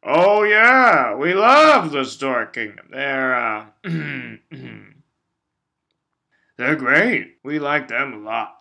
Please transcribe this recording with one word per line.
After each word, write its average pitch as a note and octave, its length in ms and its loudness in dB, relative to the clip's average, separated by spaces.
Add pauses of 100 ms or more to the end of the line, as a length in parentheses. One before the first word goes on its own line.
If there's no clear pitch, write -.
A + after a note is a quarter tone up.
Oh, F#3+ 420 2
yeah. G#3+ 680 4
We D3+ 200 -2
love A#3+ 560 4
the C#3+ 140 -4
Stork B2 500 -6
Kingdom. G#2+ 360 -14
They're, C3+ 460 -4
uh, A2 300 -4 (180)
<clears throat> C#3+ 520 -10 (2250)
they're C3+ 200 -2
great. D3+ 680 0
We D3 140 -6
like C#3+ 300 -2
them B2+ 260 -6
a G#2+ 40 -16
lot. G#2+ 420 -8